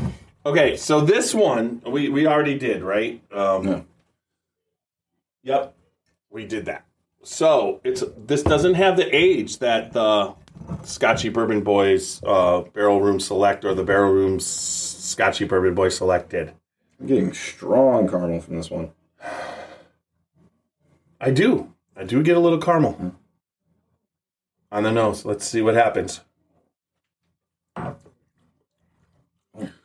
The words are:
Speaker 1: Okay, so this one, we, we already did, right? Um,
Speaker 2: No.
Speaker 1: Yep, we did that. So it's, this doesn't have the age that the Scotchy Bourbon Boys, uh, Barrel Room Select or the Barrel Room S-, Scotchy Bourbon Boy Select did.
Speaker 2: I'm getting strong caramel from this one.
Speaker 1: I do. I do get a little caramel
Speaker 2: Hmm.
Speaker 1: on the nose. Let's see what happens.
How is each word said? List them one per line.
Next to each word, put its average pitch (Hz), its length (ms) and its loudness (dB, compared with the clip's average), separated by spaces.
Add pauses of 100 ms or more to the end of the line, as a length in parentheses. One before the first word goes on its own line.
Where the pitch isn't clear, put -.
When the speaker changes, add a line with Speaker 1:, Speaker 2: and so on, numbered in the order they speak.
(460)
Speaker 1:
Okay, 147 320 2
so 151 240 2
this 185 320 2
one, 120 540 0
we, 139 220 -2
we 147 180 2
already 147 280 2
did, 113 280 -4
right? 107 360 -4 (140)
Um, 98 320 0
Speaker 2:
No. 85 200 -4 (1600)
Speaker 1:
Yep, - 340 -2 (540)
we 107 160 -12
did 98 200 -8
that. 80 200 -10 (380)
So 151 600 0
it's, 127 200 -4 (120)
this - 280 -4
doesn't 160 320 2
have 185 200 2
the 160 200 2
age 156 420 2
that 117 360 -2
the 107 420 2 (480)
Scotchy 113 460 -2
Bourbon 107 320 0
Boys, 98 640 2
uh, 90 380 2
Barrel 101 400 2
Room 98 180 2
Select 98 460 0
or 95 80 0
the 92 100 -2
Barrel 98 300 4
Room 95 220 2
S-, 92 100 -6
Scotchy - 1000 -4
Bourbon 92 280 0
Boy 92 160 0
Select 90 400 -2
did. 85 240 -8 (460)
Speaker 2:
I'm 131 80 -12
getting 135 260 0
strong 120 760 0
caramel 87 340 -4
from 85 160 -10
this 80 120 -10
one. 82 220 -10 (2250)
Speaker 1:
I 131 120 0
do. 190 420 2 (240)
I 95 60 -12
do 113 180 0
get 170 160 4
a - 20 4
little 170 200 4
caramel 165 320 2
Speaker 2:
Hmm. - 180 -8 (1600)
Speaker 1:
on 104 120 -4
the 110 80 0
nose. 110 340 0
Let's 104 200 -6
see 113 180 -2
what 107 100 2
happens. - 480 0 (3750)